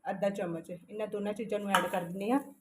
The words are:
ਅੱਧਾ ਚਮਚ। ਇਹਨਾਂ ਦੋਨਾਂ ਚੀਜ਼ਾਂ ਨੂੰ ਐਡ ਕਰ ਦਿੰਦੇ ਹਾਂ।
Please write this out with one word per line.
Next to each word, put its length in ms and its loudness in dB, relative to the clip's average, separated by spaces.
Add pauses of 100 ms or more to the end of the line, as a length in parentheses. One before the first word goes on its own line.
ਅੱਧਾ 260 2
ਚਮਚ। 400 -2
ਇਹਨਾਂ 360 -6
ਦੋਨਾਂ 260 -2
ਚੀਜ਼ਾਂ 260 0
ਨੂੰ 120 -2
ਐਡ 160 6
ਕਰ 180 0
ਦਿੰਦੇ 260 -2
ਹਾਂ। 100 6 (200)